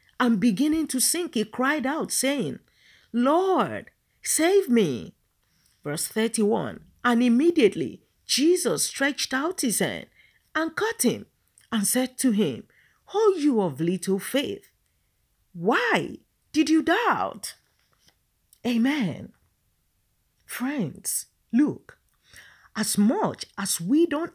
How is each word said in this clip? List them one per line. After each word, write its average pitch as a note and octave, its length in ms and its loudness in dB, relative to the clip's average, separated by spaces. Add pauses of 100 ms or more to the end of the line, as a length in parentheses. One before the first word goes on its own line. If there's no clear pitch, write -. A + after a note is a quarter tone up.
(220)
and A#3 180 2
beginning D4 480 2
to B3+ 140 -2
sink, - 340 -2
he A3 80 0
cried C4 420 -2
out, C#4 280 -4
saying, B3+ 460 -2 (520)
'Lord, C4 800 0 (320)
save F4+ 460 2
me.' D#3+ 440 2 (680)
Verse D3+ 240 -6
thirty-one. A3 760 -2 (200)
And A#3+ 180 2
immediately B3 800 2 (240)
Jesus C4+ 600 2
stretched - 500 -4
out D#4 260 -2
his A3 160 0
hand G#2 300 -4 (480)
and D#4+ 200 -2
caught A4 280 -4
him C3+ 240 -2 (440)
and G#3+ 140 -2
said B3+ 320 -2
to C4 140 2
him, F#3+ 360 0 (460)
'O G4+ 240 4
you C#4+ 240 2
of D3 180 -2
little F#3 380 -2
faith, - 540 -6 (840)
why A#3 640 -2 (360)
did D4+ 180 2
you D#4+ 100 4
doubt?'" D#4+ 720 -2 (1120)
Amen. A#3+ 680 0 (1080)
Friends, - 840 -6 (260)
look, B3 460 -2 (760)
as G#3 220 -2
much G#3+ 480 2 (100)
as - 240 -6
we C#4 280 2
don't E4+ 280 -4